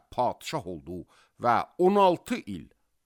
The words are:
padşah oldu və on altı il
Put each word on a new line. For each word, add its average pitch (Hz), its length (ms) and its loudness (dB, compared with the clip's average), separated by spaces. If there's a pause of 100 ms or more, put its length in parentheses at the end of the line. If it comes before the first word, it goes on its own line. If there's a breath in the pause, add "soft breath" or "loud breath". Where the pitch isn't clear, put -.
(100)
padşah 120 560 -6
oldu 85 360 -12 (380 soft breath)
və 117 160 2 (220)
on 196 220 4
altı 190 360 2
il 90 340 -12 (360)